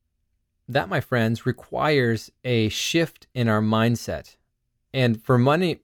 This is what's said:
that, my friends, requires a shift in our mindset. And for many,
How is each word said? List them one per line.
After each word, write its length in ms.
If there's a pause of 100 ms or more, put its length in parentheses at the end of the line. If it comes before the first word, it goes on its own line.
(680)
that, 220
my 120
friends, 440
requires 840 (120)
a 260
shift 640
in 120
our 140
mindset. 720 (560)
And 300
for 160
many, 460